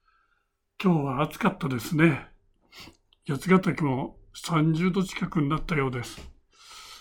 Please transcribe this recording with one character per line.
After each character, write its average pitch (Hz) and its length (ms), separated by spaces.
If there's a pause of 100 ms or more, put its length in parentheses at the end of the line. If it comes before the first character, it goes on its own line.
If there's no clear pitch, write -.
(800)
今 185 140
日 160 60
は 139 240
暑 - 160
か - 100
っ - 80
た 156 100
で 131 120
す - 180
ね。 151 300 (1000)
八 143 220
ヶ 185 100
岳 165 240
も 135 360 (160)
三 160 400
十 180 160
度 190 120
近 - 220
く 165 160
に 139 80
な 156 80
っ - 80
た - 80
よ 139 140
う 127 40
で 123 120
す。 - 280 (680)